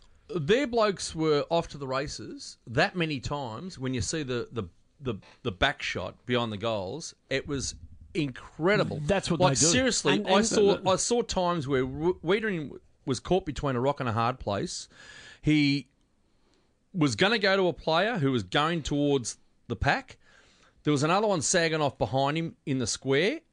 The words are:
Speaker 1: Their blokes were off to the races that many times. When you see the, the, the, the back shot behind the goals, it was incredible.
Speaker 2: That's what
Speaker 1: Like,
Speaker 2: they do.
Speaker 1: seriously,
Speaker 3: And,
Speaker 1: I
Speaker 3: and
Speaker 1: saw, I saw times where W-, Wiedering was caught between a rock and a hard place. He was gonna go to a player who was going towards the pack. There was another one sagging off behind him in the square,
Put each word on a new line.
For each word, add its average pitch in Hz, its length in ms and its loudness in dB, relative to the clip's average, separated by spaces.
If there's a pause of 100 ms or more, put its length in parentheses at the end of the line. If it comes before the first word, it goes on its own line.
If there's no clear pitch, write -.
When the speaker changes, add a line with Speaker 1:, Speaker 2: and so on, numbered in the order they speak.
(360)
Speaker 1:
Their 202 320 2
blokes 214 480 0
were 156 340 2
off 165 200 0
to - 80 -14
the 139 100 -10
races 139 720 -8 (100)
that 151 280 0
many 156 240 -2
times. 143 600 -8
When 131 140 -4
you 123 80 -2
see 160 220 -4
the, 123 280 -4
the, 110 120 -6 (380)
the, 123 140 -4 (280)
the 123 80 -2
back 135 300 0
shot - 440 -8
behind 120 260 0
the 107 60 -6
goals, 107 580 -6 (140)
it 135 180 -4
was 139 280 -6 (380)
incredible. 151 920 0
Speaker 2:
That's 185 260 2
what 160 80 2
Speaker 1:
Like, 175 180 4
Speaker 2:
they 143 80 4
do. 170 60 4
Speaker 1:
seriously, 165 440 2
Speaker 3:
And, 208 120 -2
Speaker 1:
I 185 100 2
Speaker 3:
and 220 80 4
Speaker 1:
saw, 202 320 4 (140)
I 185 60 4
saw 240 240 0
times 175 460 0
where 135 140 2
W-, 147 420 -2
Wiedering 196 540 -2 (280)
was 131 160 0
caught 185 240 0
between 139 320 -2
a - 20 0
rock 135 220 0
and 127 80 -2
a - 20 0
hard 117 280 0
place. 107 500 -4 (520)
He 143 460 2 (1080)
was 147 220 2
gonna 202 240 4
go 196 160 4
to 190 120 4
a 160 60 0
player 190 440 0
who 139 140 2
was 120 120 0
going 151 380 0
towards 143 560 0 (300)
the 117 80 -6
pack. 170 420 -2 (680)
There 151 80 0
was 139 120 2
another 190 240 2
one 185 140 0
sagging 165 400 2
off 143 160 0
behind 135 400 0
him 165 180 -6 (100)
in 131 140 0
the 117 80 -2
square, 165 540 0 (120)